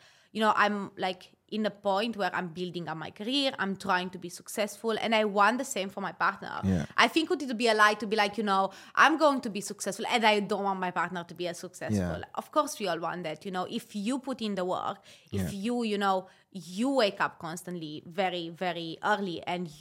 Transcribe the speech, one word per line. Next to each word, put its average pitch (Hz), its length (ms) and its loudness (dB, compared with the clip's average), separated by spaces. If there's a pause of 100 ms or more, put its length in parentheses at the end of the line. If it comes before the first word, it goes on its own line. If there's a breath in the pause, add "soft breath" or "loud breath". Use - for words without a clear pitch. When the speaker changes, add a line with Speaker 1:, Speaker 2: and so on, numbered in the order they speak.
(320 soft breath)
Speaker 1:
you 214 80 -4
know, 220 140 6
I'm, 202 420 2
like, 185 340 -4 (180)
in 214 180 -2
a 202 40 0
point 208 460 0
where 185 180 -2
I'm 180 140 -4
building 175 400 -6
up 156 80 -6
my 160 140 -10
career, 262 480 -2
I'm 196 180 -2
trying 190 340 0
to 180 80 -10
be 175 120 -10
successful, - 680 -4
and 226 160 0
I 214 120 4
want 208 320 4
the 269 80 -4
same 190 240 -4
for 196 100 -10
my 180 120 -6
partner. - 520 -2
Speaker 2:
Yeah. 190 220 2 (100)
Speaker 1:
I 233 120 8
think 320 220 0
it 302 160 0
would 247 120 -4
be 233 100 2
a 220 60 6
lie 214 200 8
to 214 120 -4
be 202 100 0
like, 208 220 2
you 233 60 0
know, 196 260 2 (240 loud breath)
"I'm 285 240 8
going 277 240 6
to 226 80 -6
be 196 100 -6
successful," - 480 -6
and 233 160 2
I 214 160 6
don't 202 240 -2
want 190 160 0
my 185 100 0
partner 175 340 -2
to 175 100 -16
be 175 140 -4
as 175 100 -8
successful. 95 640 -2
Speaker 2:
Yeah. - 40 -10 (120)
Speaker 1:
Of - 160 -8
course, 294 280 0
we 196 80 -2
all 165 120 0
want 170 240 -4
that, 156 200 -8
you 202 60 -6
know, 185 180 -4
if - 260 -8
you 214 240 -2
put 254 220 -6
in 208 140 -2
the 185 100 -2
work, 180 320 -2 (340 loud breath)
if 185 220 -4
Speaker 2:
Yeah. 196 120 -8
Speaker 1:
you, 240 180 -2
you 208 160 0
know, 190 280 2 (260 loud breath)
you 185 360 -4
wake 233 320 2
up 151 180 -2
constantly 160 680 -10
very, 175 420 -2
very 170 560 -4
early, 196 420 0
and 180 220 -4 (120)